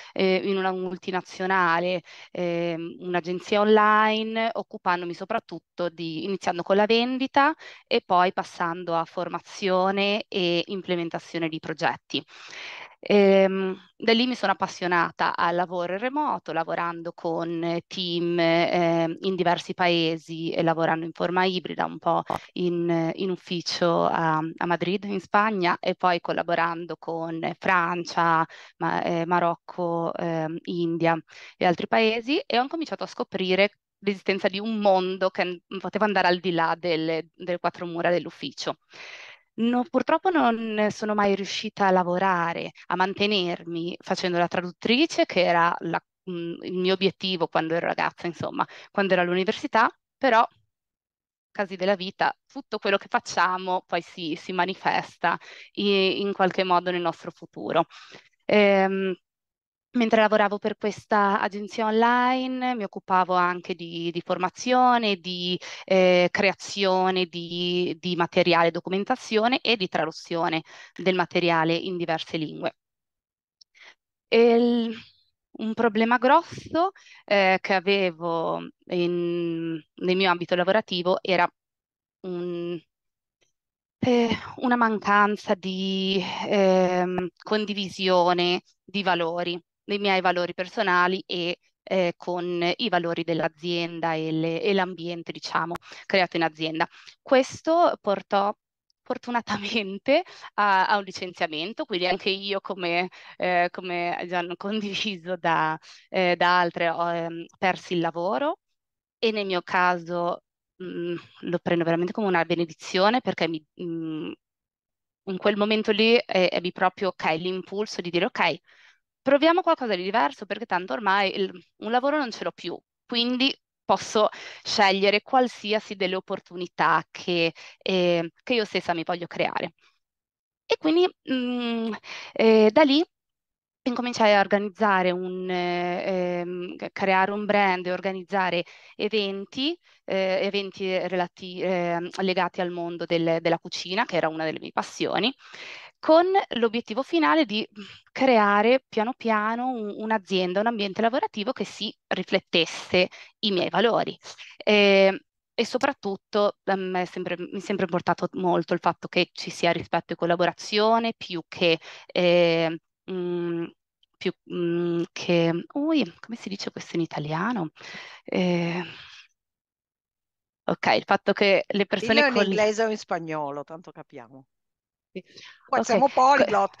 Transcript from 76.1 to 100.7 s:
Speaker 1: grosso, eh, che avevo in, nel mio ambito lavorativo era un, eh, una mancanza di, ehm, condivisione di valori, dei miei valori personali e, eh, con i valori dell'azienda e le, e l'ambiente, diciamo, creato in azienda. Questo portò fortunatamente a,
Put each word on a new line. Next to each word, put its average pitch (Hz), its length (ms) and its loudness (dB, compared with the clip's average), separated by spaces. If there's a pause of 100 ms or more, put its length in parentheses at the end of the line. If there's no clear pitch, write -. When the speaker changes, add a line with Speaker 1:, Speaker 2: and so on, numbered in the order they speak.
Speaker 1:
grosso, 320 720 2 (340)
eh, 190 360 4
che 202 120 -2
avevo 170 840 0 (280)
in, 170 840 -2 (220)
nel 180 200 0
mio 190 160 2
ambito 175 240 0
lavorativo 180 680 0
era 175 260 2 (760)
un, 175 580 -6 (1200)
eh, 240 300 4 (280)
una 247 180 2
mancanza 208 800 2
di, 190 680 -2 (260)
ehm, 180 840 4 (140)
condivisione 185 1160 2 (220)
di 196 200 -6
valori, 175 560 -2 (240)
dei 202 160 -4
miei 196 220 2
valori 175 320 0
personali 185 720 0
e, 175 320 -4 (260)
eh, 185 320 0
con 175 600 -4
i 233 120 -2
valori 170 340 -2
dell'azienda 165 880 -4
e 160 180 -4
le, 160 300 -2
e 202 120 0
l'ambiente, 175 580 -4
diciamo, 165 420 -4 (320)
creato 180 320 0
in 170 60 2
azienda. 160 440 -2 (340)
Questo 320 800 2
portò 202 540 0 (480)
fortunatamente 220 1200 -2 (320)
a, 196 320 2